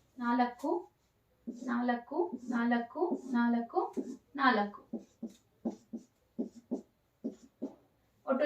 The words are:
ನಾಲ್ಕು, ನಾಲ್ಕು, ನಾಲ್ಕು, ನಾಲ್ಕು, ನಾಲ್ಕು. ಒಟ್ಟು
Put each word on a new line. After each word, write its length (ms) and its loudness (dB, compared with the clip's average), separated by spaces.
ನಾಲ್ಕು, 520 2
ನಾಲ್ಕು, 480 0
ನಾಲ್ಕು, 480 2
ನಾಲ್ಕು, 440 2
ನಾಲ್ಕು. 400 4
ಒಟ್ಟು 160 4